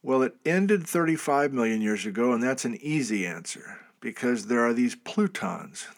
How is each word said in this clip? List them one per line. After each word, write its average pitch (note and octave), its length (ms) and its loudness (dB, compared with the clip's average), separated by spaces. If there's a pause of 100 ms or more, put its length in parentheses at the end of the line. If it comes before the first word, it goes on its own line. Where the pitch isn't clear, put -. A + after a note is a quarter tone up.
Well, C3 220 2
it - 120 0 (100)
ended F#3+ 420 2
thirty-five D3+ 680 2
million A2+ 280 2
years G#2+ 260 -2
ago, A#2 240 2
and A#2 100 0
that's C3 240 -2
an A#2 160 -4
easy A#2+ 460 -2
answer, - 500 -12 (220)
because A#2 480 -2
there A#2 180 4
are A#2 80 2
these A#2+ 220 2
plutons, - 920 -4 (120)